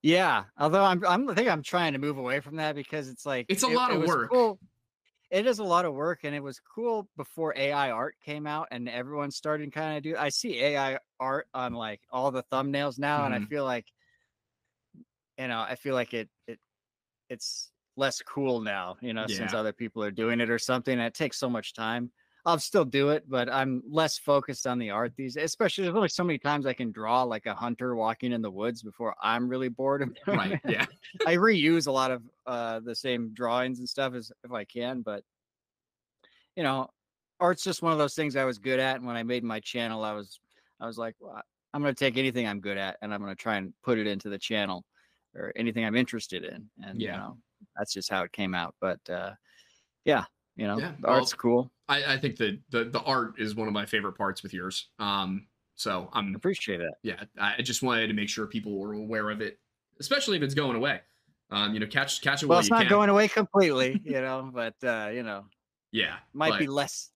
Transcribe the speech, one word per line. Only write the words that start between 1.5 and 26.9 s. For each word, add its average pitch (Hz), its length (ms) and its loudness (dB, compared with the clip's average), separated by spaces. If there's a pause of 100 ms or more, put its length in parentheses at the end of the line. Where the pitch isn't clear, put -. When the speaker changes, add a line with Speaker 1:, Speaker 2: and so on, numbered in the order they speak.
Speaker 1:
trying 170 320 2
to 135 40 -2
move 143 200 -2
away 131 220 -2
from 147 160 -12
that 151 200 -2
because 143 320 -8
it's 131 180 -12
like, 131 220 -2
Speaker 2:
It's 190 140 2
a 262 60 2
Speaker 1:
it, - 0 -
Speaker 2:
lot 247 220 4
Speaker 1:
it 208 60 2
Speaker 2:
of 160 40 2
Speaker 1:
was 165 140 4
Speaker 2:
work. 123 180 2
Speaker 1:
cool. 226 280 6 (720)
It 202 160 2
is 233 140 4
a 214 40 -4
lot 180 220 4
of 147 80 -2
work, 156 300 -2
and 147 120 -4
it 143 60 -6
was 139 180 -12
cool 220 560 -4
before 156 400 -4
A 139 160 2
I 143 200 2
art 123 280 -4
came 151 260 -8
out 151 260 -4
and 123 160 -6
everyone 139 440 -6
started 151 420 -4
kinda 156 280 -4
do, 156 140 -4
I 143 140 0
see 139 320 -2
A 143 160 2
I 135 220 0 (200)
art 131 340 -2
on, 127 200 -4
like, 110 360 -8
all 131 220 2
the 127 120 -4
thumbnails 139 540 -2
now, 143 280 2
and 110 80 0
I 104 60 -2
Speaker 2:
Mm-hmm. 107 100 -8
Speaker 1:
feel 143 140 -2
like, 123 220 -2 (1500)
you 131 100 -6
know, 117 120 -2
I 110 160 -4
feel 135 180 -4
like 123 200 -2
it, 110 140 -4 (180)
it, 113 120 -14 (720)
it's - 420 -10 (240)
less 135 260 -2
cool 131 400 -2
now, 95 400 -6
you 120 120 -6
know, 110 140 -4
since 95 240 -4
Speaker 2:
Yeah. - 20 -2
Speaker 1:
other 107 200 -2
people 110 300 -6
are 101 80 -4
doing 117 280 0
it 117 100 0
or 117 100 2
something, 127 340 0
and 120 80 0
it 117 120 -2
takes 151 240 -4
so 127 120 -2
much 110 240 -6
time. 120 380 -4 (340)
I'll 170 140 4
still 180 260 4
do 139 240 4
it, 151 180 0
but 123 220 0
I'm 131 380 0
less 156 300 2
focused 143 480 2
on 123 120 0
the 110 120 -4
art 117 260 -2
these, 131 200 -6
especially 185 480 0
there's 175 120 0
only 226 120 4
so - 160 0
many 156 140 2
times 143 280 0
I 127 80 0
can 117 180 -4